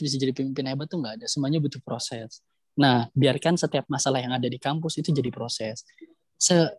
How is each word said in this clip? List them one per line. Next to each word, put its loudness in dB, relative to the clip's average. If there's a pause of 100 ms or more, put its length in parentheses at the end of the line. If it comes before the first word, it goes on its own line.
bisa -2
jadi 0
pemimpin -4
hebat -4
tuh -6
nggak -8
ada, -16
semuanya 0
butuh -2
proses. -10 (320)
Nah, 6
biarkan 4
setiap -2
masalah 0
yang -2
ada -2
di -4
kampus -4
itu -2
jadi 0
proses. -8 (540)
Se-, 4